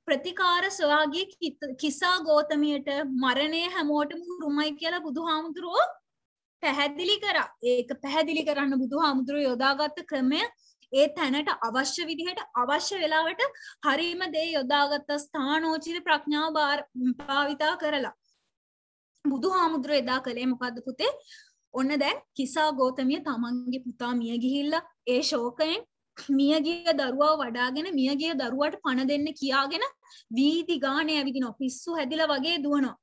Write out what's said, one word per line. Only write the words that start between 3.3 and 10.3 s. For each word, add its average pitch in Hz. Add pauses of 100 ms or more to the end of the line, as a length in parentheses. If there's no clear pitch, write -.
හැමෝටම 302
උරුමයි" 302
කියලා 330
බුදුහාමුදුරුවෝ 330 (760)
පැහැදිලි 294
කරා. 392 (100)
ඒක 247
පැහැදිලි 302
කරන්න 277
බුදුහාමුදුරුවෝ 277
යොදාගත්ත 269
ක්‍රමය 277 (520)